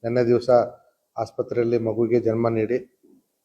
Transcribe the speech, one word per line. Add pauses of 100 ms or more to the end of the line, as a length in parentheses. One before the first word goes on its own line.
ನಿನ್ನೆ
ದಿವಸ (640)
ಆಸ್ಪತ್ರೆಯಲ್ಲಿ
ಮಗುವಿಗೆ
ಜನ್ಮ
ನೀಡಿ (440)